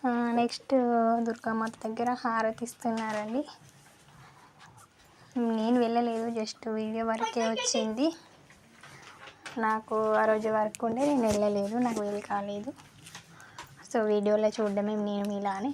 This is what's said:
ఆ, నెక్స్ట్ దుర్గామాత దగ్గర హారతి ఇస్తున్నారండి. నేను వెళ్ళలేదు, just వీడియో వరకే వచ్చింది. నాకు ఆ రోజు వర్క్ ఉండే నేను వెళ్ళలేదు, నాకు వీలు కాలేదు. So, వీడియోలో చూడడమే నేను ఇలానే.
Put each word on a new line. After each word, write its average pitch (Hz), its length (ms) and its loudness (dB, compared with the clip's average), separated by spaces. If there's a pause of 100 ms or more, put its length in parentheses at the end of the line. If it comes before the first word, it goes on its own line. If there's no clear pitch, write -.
ఆ, 240 260 0
నెక్స్ట్ 240 420 0 (500)
దుర్గామాత 226 480 -2 (120)
దగ్గర 233 360 -2
హారతి 226 440 0
ఇస్తున్నారండి. 220 760 -4 (2000)
నేను 226 420 2
వెళ్ళలేదు, 233 480 2 (120)
just 220 300 -6
వీడియో 220 360 -2
వరకే 226 440 0
వచ్చింది. 226 580 0 (1500)
నాకు 220 560 0
ఆ 214 120 4
రోజు 220 240 4
వర్క్ 214 340 0
ఉండే 233 220 0
నేను 294 160 4
వెళ్ళలేదు, 208 560 2
నాకు 233 240 0
వీలు 208 180 -2
కాలేదు. 202 540 -6 (1160)
So, 240 140 2
వీడియోలో 208 420 4
చూడడమే 208 480 0
నేను 208 380 -2
ఇలానే. 202 400 -2